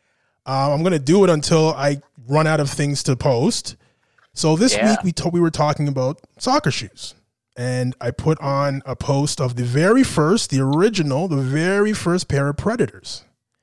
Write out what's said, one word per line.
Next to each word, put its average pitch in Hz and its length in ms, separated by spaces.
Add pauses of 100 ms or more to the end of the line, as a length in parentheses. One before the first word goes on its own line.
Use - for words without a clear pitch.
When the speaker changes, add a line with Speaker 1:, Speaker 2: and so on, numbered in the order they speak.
(460)
Speaker 1:
Uh, 135 280
I'm 151 100
gonna 175 160
do 160 240
it 180 60
until 156 460
I 143 260 (260)
run 151 180
out 156 140
of 143 100
things 143 340
to 135 120
post. 123 640 (560)
So 160 240
this 247 180
Speaker 2:
Yeah. 214 140
Speaker 1:
week 214 140
we 180 100
to-, - 160
we 175 100
were 165 120
talking 147 360
about 135 320 (200)
soccer 262 320
shoes, - 420 (420)
and 123 460
I 120 100
put 156 300
on 139 440
a 127 120
post 139 420
of 123 160
the 123 80
very 170 400
first, 175 460
the 135 100
original, 156 680
the 147 80
very 175 560
first 180 340
pair 143 220
of 147 80
Predators. - 680 (400)